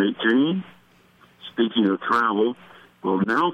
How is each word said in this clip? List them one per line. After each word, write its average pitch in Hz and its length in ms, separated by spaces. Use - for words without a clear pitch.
eighteen? 143 560
Speaking 110 380
of 95 100
Travel, 117 560
will 95 200
now 135 320